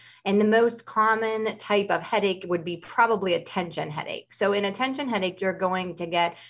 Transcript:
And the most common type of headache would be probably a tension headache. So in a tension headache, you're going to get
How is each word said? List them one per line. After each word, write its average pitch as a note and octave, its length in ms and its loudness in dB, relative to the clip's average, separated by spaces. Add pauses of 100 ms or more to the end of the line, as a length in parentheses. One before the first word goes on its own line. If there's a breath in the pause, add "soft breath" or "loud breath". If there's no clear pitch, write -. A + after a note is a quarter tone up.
(240 soft breath)
And G3+ 160 4
the G#3+ 60 4
most A#3 400 4
common A3 720 0
type G3+ 320 0
of E3 120 0
headache F#3+ 460 0
would E3+ 160 0
be E3+ 140 -6
probably G3+ 560 2
a E3 100 -2
tension D#3+ 460 -4
headache. - 420 -8
So G3+ 220 2
in G3+ 100 2
a G3 80 -2
tension C4 360 -4
headache, F#3+ 320 -2
you're F#3+ 120 0
going F#3 440 -2
to F3 100 -6
get E3+ 300 0 (140 loud breath)